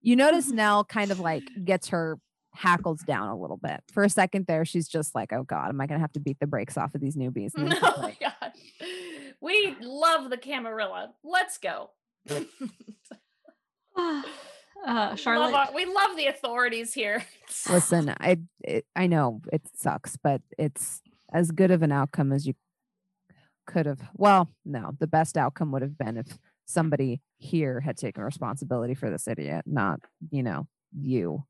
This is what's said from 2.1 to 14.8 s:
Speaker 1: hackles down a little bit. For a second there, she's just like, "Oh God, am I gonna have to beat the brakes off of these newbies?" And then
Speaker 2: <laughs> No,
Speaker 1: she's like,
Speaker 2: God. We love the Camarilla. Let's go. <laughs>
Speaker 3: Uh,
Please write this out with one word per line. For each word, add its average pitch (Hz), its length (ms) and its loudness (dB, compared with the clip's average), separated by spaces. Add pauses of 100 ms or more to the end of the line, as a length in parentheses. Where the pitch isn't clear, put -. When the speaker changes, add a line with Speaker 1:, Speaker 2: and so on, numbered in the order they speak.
Speaker 1:
hackles 175 440 2
down 107 300 -2
a 110 60 -6
little 90 200 -8
bit. - 260 -8 (100)
For 202 120 4
a 202 60 6
second 190 360 2
there, 165 180 2
she's 165 220 -2
just 156 300 -4
like, 104 160 -4
"Oh 123 100 -2
God, 85 280 -4
am 139 100 -2
I 135 80 -2
gonna 151 100 -2
have 156 140 0
to 147 80 -6
beat 139 180 -4
the 147 80 -2
brakes 143 320 -4
off - 160 -4
of 147 60 -4
these 143 160 -4
newbies?" 127 400 -4
And 151 160 0
then 370 60 2
Speaker 2:
<laughs> - 40 0
No, - 80 6
Speaker 1:
she's - 80 -4
like, - 220 -8
Speaker 2:
God. - 320 -8 (880)
We 381 400 0
love 277 500 0
the 247 60 -4
Camarilla. 226 760 -8 (100)
Let's 359 340 -2
go. - 320 -6 (380)
<laughs> - 20 -12 (1700)
Speaker 3:
Uh, 330 260 0 (640)